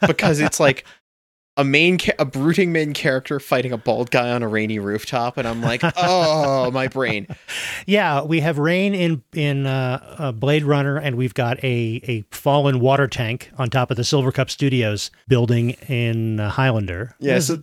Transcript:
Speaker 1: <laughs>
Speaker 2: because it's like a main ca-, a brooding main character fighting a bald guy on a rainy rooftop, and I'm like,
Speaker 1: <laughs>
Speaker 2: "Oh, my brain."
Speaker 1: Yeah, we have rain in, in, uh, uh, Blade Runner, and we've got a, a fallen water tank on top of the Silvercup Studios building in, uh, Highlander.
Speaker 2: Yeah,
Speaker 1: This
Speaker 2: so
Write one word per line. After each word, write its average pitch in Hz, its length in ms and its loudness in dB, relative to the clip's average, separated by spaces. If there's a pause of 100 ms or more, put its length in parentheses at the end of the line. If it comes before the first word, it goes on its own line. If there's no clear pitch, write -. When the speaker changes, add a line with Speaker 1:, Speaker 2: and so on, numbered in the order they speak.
Speaker 1:
<laughs> 196 60 4
Speaker 2:
because 175 320 2
it's 151 200 0
like 143 260 2 (720)
a 143 80 2
main 160 360 4
ca-, - 180 0
a 156 80 0
brooding 160 480 0
main 156 200 -2
character 135 460 -2
fighting 127 320 -2
a 117 60 -4
bald 120 340 -2
guy 123 200 2
on 120 120 0
a 113 60 -2
rainy 107 300 -2
rooftop, 113 580 -4
and 123 100 -2
I'm 117 140 -4
like, 117 280 0
Speaker 1:
<laughs> - 60 -4
Speaker 2:
"Oh, 156 760 2
my 131 160 -2
brain." 113 400 -4 (580)
Speaker 1:
Yeah, 180 380 2
we 156 180 0
have 151 160 0
rain 180 380 2
in, 170 260 0 (120)
in, 143 340 0
uh, 131 500 -4
uh, 143 160 -4
Blade 143 300 2
Runner, 143 340 2
and 147 180 -4
we've 127 200 -2
got 120 280 -2
a, 120 420 0
a 113 260 -4
fallen 139 500 2
water 135 260 4
tank 120 500 -6
on 127 120 -2
top 123 220 0
of 113 60 -4
the 120 60 0
Silvercup 131 460 0
Studios 117 600 0 (200)
building 120 400 4 (180)
in, 113 540 -2
uh, 104 80 -2
Highlander. 110 720 0
Speaker 2:
Yeah, 135 160 2
Speaker 1:
This 151 120 2
Speaker 2:
so 156 160 -2